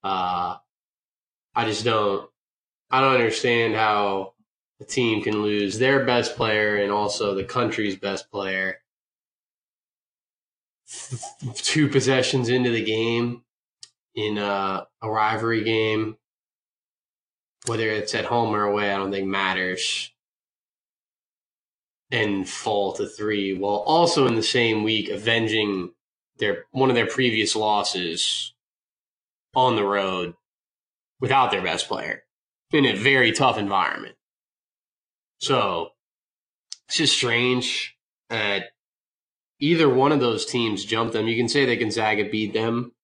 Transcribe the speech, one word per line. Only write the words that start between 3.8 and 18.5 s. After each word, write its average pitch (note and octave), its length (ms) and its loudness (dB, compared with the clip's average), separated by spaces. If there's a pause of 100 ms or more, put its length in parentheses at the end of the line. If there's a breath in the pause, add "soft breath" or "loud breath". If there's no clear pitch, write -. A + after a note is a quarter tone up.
a - 40 -18
team A2+ 380 0
can G#2+ 200 -2
lose G#2 360 0
their C3 240 4
best A#2+ 320 2
player G#2+ 400 2
and G2+ 160 0
also G#2 440 0
the F#2+ 80 -4
country's G#2+ 520 -2
best G2 360 -6
player F#2+ 480 -4 (2000)
th-, - 680 -12
two - 340 0
possessions B2+ 640 2
into B2 220 2
the A2+ 120 0
game A#2 600 -2 (720)
in G#2+ 240 -4
a, G2 480 -2 (140)
a A2 80 -6
rivalry A2 540 0
game, A2 540 0 (1500)
whether A2+ 200 -2
it's G#2+ 280 -2
at G#2+ 100 -2
home A2+ 300 0